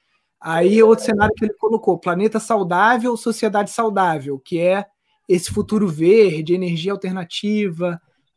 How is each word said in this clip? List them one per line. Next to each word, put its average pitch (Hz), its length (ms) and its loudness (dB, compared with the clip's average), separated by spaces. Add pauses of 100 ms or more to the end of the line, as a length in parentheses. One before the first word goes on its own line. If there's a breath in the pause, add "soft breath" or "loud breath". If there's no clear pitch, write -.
(400)
Aí 180 440 2
outro 220 220 4
cenário 208 300 2
que 226 100 -4
ele 214 80 -2
colocou: 214 440 -2
planeta 196 420 -2
saudável, 220 760 0
sociedade 214 540 -2
saudável, 175 680 -2
que 165 220 -6
é 185 260 0 (420)
esse - 240 0
futuro 208 360 -2
verde, 165 680 2
energia 175 380 -4
alternativa, 185 1080 -6 (380)